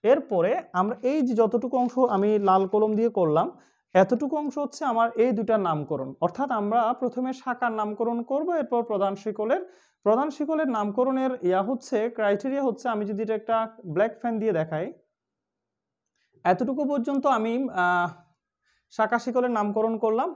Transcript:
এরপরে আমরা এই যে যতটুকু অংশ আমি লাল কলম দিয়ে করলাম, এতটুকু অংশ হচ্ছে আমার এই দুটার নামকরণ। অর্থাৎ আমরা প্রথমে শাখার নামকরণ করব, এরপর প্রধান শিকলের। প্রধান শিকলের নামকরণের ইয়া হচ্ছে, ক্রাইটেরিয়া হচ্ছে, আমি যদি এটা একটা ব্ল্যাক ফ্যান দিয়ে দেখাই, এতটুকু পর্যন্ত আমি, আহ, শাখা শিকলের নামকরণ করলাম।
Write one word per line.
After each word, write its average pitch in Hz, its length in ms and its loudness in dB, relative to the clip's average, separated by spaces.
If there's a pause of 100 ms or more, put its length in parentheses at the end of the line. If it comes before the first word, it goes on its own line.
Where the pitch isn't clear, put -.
এরপরে 214 580 2 (120)
আমরা 202 280 0
এই 285 200 2
যে 254 120 0
যতটুকু 233 440 2
অংশ 247 220 0 (100)
আমি 208 300 2
লাল 196 280 4
কলম 214 280 2
দিয়ে 226 140 2
করলাম, 175 500 0 (340)
এতটুকু 240 440 2
অংশ 294 200 -4
হচ্ছে 285 280 -6
আমার 233 300 2
এই 240 160 4
দুটার 220 280 0
নামকরণ। 147 640 -4
অর্থাৎ 247 300 -2
আমরা 220 420 0
প্রথমে 254 400 -4
শাখার 247 380 -4
নামকরণ 220 520 -4
করব, 294 280 -4
এরপর 254 320 -2
প্রধান 196 320 -2
শিকলের। 220 460 -4 (420)
প্রধান 254 260 2
শিকলের 302 380 -2
নামকরণের 247 640 0 (100)
ইয়া 185 200 2
হচ্ছে, 233 480 -2
ক্রাইটেরিয়া 233 540 -2
হচ্ছে, 247 260 -2
আমি 214 160 -2
যদি 208 180 -4
এটা 220 120 -2
একটা 220 400 -2 (100)
ব্ল্যাক 196 340 0
ফ্যান 226 200 -4
দিয়ে 220 140 0
দেখাই, 160 400 -4 (1500)
এতটুকু 254 420 0
পর্যন্ত 277 400 -2
আমি, 240 440 0
আহ, 180 400 0 (800)
শাখা 226 300 0
শিকলের 247 320 0
নামকরণ 220 460 0
করলাম। 233 380 0